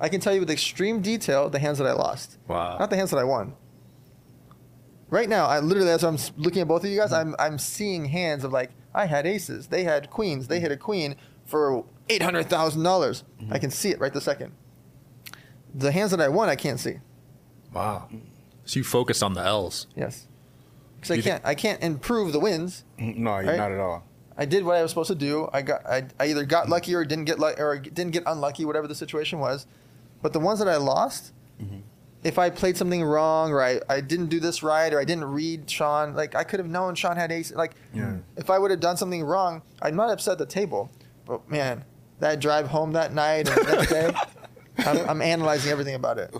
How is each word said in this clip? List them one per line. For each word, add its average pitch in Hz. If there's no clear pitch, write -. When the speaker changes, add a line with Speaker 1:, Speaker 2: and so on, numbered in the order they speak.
Speaker 1:
I 156
can 185
tell 202
you 196
with 160
extreme 196
detail 165
the 143
hands 147
that 135
I 127
lost. -
Speaker 2:
Wow. 87
Speaker 1:
Not 202
the 196
hands 190
that -
I -
won. 131
Right 208
now, 190
I 147
literally, 180
as 165
I'm 165
s-, -
looking 170
at 156
both 165
of 202
you 202
guys, 208
Speaker 2:
Mm-hmm. 160
Speaker 1:
I'm, 151
I'm 143
seeing 180
hands 151
of, 131
like, 127
I 202
had 147
aces, 165
they 180
had 147
queens, 143
they 175
hit 165
a 139
queen 151
for 139
eight 208
hundred 170
thousand 160
dollars. 170
Speaker 3:
Mm-hmm. 110
Speaker 1:
I 143
can 139
see 196
it -
right 139
this 135
second. 139
The 139
hands 196
that 175
I 147
won, 190
I 139
can't 131
see. -
Speaker 2:
Wow. 101
So -
you 127
focus 120
on 98
the 90
L's. 95
Speaker 1:
Yes. -
'Cause -
I 170
Speaker 2:
You 113
thi- -
Speaker 1:
can't, -
I 147
can't 208
improve 170
the 147
wins. 180
Speaker 3:
Mm, 110
no, 110
you're 95
Speaker 1:
Right? 165
Speaker 3:
not 104
at 95
all. 87
Speaker 1:
I 147
did 185
what 175
I 170
was 160
supposed 170
to 190
do. 147
I 139
got, 135
I, 131
I 139
either 147
got 160
Speaker 3:
Mm-hmm. 170
Speaker 1:
lucky 170
or 170
didn't 156
get 160
lu-, 156
or 147
didn't 170
get 165
unlucky, 151
whatever 151
the 147
situation 156
was. 135
But 156
the 160
ones 196
that 202
I 165
lost, 151
Speaker 3:
Mm-hmm. 101
Speaker 1:
if 170
I 180
played 180
something 180
wrong 156
or 139
I, 127
I 139
didn't 160
do 165
this 165
right 156
or 147
I 139
didn't 139
read 151
Sean, 147
like, 151
I 160
could 190
have 170
known 180
Sean 175
had 170
ace. 165
Like, 160
Speaker 3:
Yeah. 101
Speaker 1:
if -
I 190
would 196
have 175
done 175
something 180
wrong, 170
I'm 156
not 220
upset 196
at 175
the 143
table. 135
But, -
man, 131
that 151
drive 147
home 156
that 165
night 151
and 135
the -
next -
day, 165
Speaker 3:
<laughs> -
Speaker 1:
I'm, 151
I'm 156
analyzing 156
everything 139
about 117
it. 90